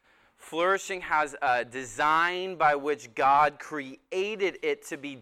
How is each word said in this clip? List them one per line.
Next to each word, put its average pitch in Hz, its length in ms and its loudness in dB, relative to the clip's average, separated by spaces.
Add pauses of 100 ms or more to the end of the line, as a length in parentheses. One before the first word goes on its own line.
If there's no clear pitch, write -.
(360)
Flourishing 180 640 -2
has 151 380 0
a 123 240 2
design 156 920 0
by 151 180 4
which 139 400 -4
God 143 460 4
created 180 1000 -6
it 143 280 -2
to 165 80 -8
be 139 260 -12